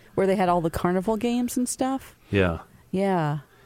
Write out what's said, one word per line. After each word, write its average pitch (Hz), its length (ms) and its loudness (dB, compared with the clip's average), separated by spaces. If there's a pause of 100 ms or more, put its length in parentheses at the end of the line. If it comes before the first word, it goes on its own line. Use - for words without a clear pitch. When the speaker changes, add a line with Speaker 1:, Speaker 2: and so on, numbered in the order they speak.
(160)
Speaker 1:
where 190 120 2
they 190 80 2
had 185 140 2
all 175 120 2
the 160 80 0
carnival 185 480 0
games 240 400 -2
and 247 100 0
stuff. - 480 -4 (160)
Speaker 2:
Yeah. 90 280 2 (320)
Speaker 1:
Yeah. 175 480 0 (260)